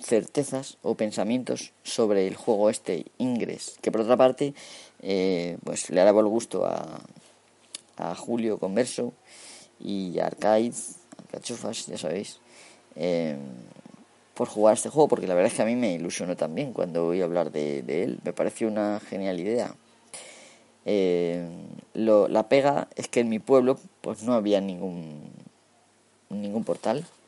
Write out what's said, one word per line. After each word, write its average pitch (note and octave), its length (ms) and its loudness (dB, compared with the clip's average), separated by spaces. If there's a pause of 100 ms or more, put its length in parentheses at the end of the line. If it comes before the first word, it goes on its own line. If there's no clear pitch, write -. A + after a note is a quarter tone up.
certezas C3+ 800 -2
o A2 120 0
pensamientos A#2 800 -4 (100)
sobre G2+ 460 2
el - 80 -6
juego G#2+ 340 2
este, - 360 -4 (120)
Ingress, - 640 -4
que G2+ 80 0
por A2 120 0
otra G#2+ 140 4
parte, C3 380 4 (480)
eh, F#2 640 0
pues - 260 -6
le F2+ 100 4
hará G2+ 100 10
el G#2+ 160 6
gusto G#2+ 380 0
a, G1+ 360 -6 (960)
a E2+ 180 -6
Julio A2+ 440 -4
Converso A#2+ 540 -2 (680)
y F#2+ 400 -4
a E2 60 -2
Arcaiz, A2 680 0 (220)
Alcachofas, - 680 -10
ya - 120 -10
sabéis, F2+ 400 -6 (580)
eh, E2 400 -2 (1000)
por A#2+ 140 -2
jugar G#2+ 260 6
este - 140 -6
juego, C#3+ 200 4
porque G2 180 0
la F#2 80 0
verdad G2 160 4
es - 60 -8
que A#2+ 60 0
a G#2+ 40 2
mí A#2 100 0
me A2 180 0
ilusionó F2 420 -4
también F2+ 360 -4
cuando E2+ 340 -2
oí F2+ 140 0
hablar E2+ 320 0
de, D2 300 -4
de D2 220 -2
él. B2+ 200 -6
Me - 80 -4
pareció - 360 -2
una G#2 320 -2
genial F#2+ 380 -6
idea. G#2 360 -4 (1120)
Eh, F2 600 2 (480)
lo, G#2+ 340 6
la G#2+ 200 2
pega C#3 480 4
es B2+ 120 -8
que B2 120 2
en A#2 80 2
mi A2 100 0
pueblo, C3 400 4 (220)
pues, G#2+ 220 -8
no A#2+ 120 0
había G2+ 260 4
ningún, F2 720 -8 (1000)
ningún G#2 340 -4
portal. D3 420 -2 (220)